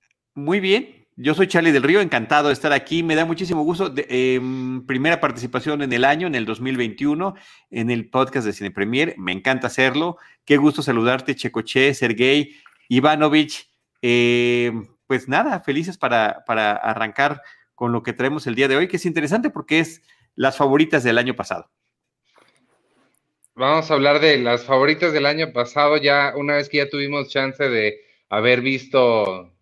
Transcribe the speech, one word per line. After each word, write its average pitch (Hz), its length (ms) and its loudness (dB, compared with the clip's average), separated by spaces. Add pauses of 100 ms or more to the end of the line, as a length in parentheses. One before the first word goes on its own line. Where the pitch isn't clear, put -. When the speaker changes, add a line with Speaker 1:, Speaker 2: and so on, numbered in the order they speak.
(340)
Speaker 1:
Muy 151 240 -2
bien, 196 560 -2
yo 131 180 0
soy 180 140 2
Charlie 170 240 2
del 135 140 4
Río, 175 160 4
encantado 147 480 2
de 135 60 2
estar 147 180 -2
aquí, 165 320 -2
me 160 100 0
da 160 100 2
muchísimo 165 380 -4
gusto, 175 260 -2
de, 135 200 -6
em, 127 760 -2
primera 147 360 -2
participación 127 600 -4
en 131 100 -4
el 120 120 2
año, 156 220 2
en 156 80 -4
el 113 120 -4
dos 110 140 -6
mil 131 160 -6
veintiuno, 147 600 -4 (340)
en 117 180 -4
el 117 220 -4
podcast 127 380 -2
de 101 40 -2
Cine 98 200 -10
Premier, 120 440 -2
me 92 140 -8
encanta 127 380 -2
hacerlo, 139 500 0 (260)
qué 143 120 4
gusto 147 260 2
saludarte, 127 540 0
Checoche, 131 580 0
Sergei, 131 560 0 (380)
Ivanovich, 151 840 2 (320)
em, 120 840 0 (180)
pues 127 220 -4
nada, 196 320 0
felices 170 380 -6
para, 117 480 -2
para 110 260 0
arrancar 113 680 -2 (320)
con 120 180 -2
lo 117 100 -2
que 120 120 -6
traemos 139 320 -2
el 123 80 -4
día 135 140 2
de 131 80 2
hoy, 180 120 0
que - 80 -6
es - 80 -6
interesante 165 460 -2
porque 156 280 -4
es 160 220 -4 (340)
las 131 220 0
favoritas 143 480 2
del 117 140 2
año 123 180 0
pasado. - 340 -8 (1800)
Speaker 2:
Vamos 156 360 0
a 156 40 2
hablar 143 240 4
de 147 200 4
las 120 260 0
favoritas 151 480 2
del 143 140 0
año 147 260 -2
pasado, 147 460 2
ya 143 360 2
una 143 200 -2
vez 143 160 -2
que 151 80 -2
ya 139 100 0
tuvimos 143 400 -6
chance 135 400 -2
de 107 320 -2 (300)
haber 120 320 2
visto, 117 1000 0